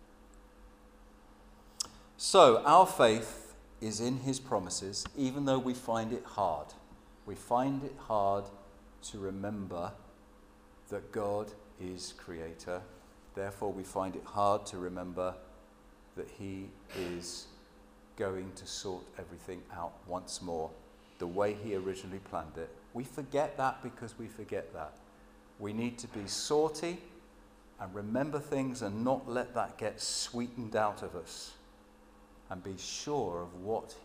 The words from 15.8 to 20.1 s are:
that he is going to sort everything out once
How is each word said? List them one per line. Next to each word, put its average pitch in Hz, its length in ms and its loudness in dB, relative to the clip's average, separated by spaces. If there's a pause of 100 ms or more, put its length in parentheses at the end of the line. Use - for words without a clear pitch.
that - 120 -8
he 95 420 -10 (260)
is 87 500 -8 (680)
going 95 380 -4
to 90 120 -16
sort - 380 -6 (120)
everything 87 540 -12
out 87 220 -8 (160)
once 92 340 -6